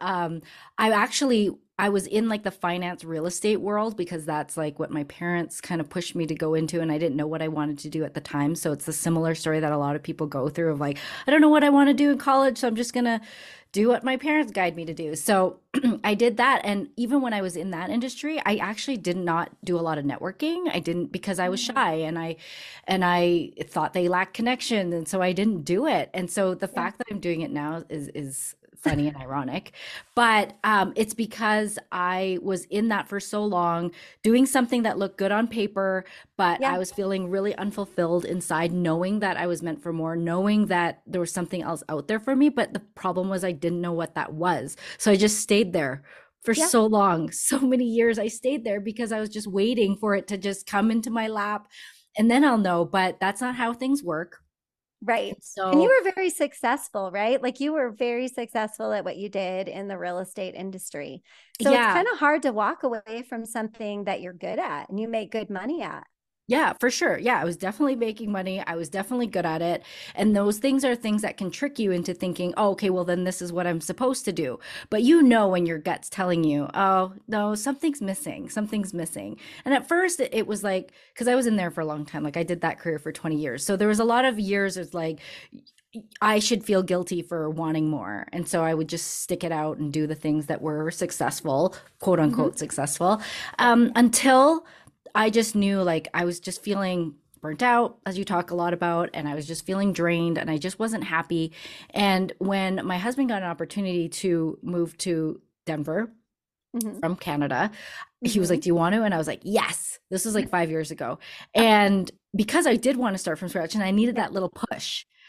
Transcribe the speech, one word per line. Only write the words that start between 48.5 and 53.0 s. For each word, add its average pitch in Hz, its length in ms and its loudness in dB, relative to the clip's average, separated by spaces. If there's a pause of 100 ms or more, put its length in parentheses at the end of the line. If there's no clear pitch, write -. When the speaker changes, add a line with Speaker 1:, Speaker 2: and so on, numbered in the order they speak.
Speaker 1:
there 208 160 -2
because 214 320 -6
I 220 80 -2
was 214 100 -4
just 214 180 -8
waiting 202 500 2
for 208 180 0
it 185 140 -2
to 208 80 -4
just 196 280 -6
come 208 240 2
into 220 200 0
my 226 180 -2
lap 208 400 -4 (500)
and 226 140 6
then 269 140 8
I'll 254 120 6
know, 175 280 4
but 185 340 0